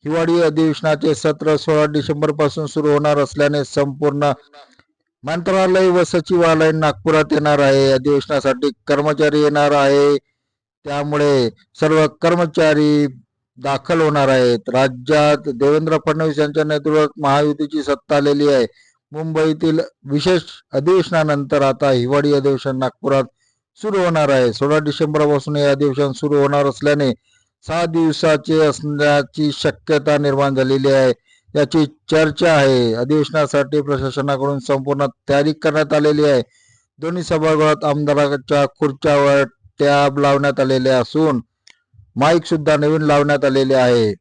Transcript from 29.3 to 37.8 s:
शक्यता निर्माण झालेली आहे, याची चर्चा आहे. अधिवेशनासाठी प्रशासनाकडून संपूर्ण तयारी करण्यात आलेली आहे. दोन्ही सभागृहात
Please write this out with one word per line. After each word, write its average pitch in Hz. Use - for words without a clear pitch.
शक्यता 147
निर्माण 139
झालेली 135
आहे, 131
याची 147
चर्चा 156
आहे. 131
अधिवेशनासाठी 143
प्रशासनाकडून 139
संपूर्ण 139
तयारी 143
करण्यात 151
आलेली 151
आहे. 139
दोन्ही 170
सभागृहात 156